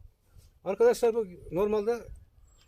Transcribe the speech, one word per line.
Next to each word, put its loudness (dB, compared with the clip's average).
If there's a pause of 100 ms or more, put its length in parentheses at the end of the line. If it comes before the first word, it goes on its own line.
(640)
Arkadaşlar 2
bu -2 (260)
normalde 0 (680)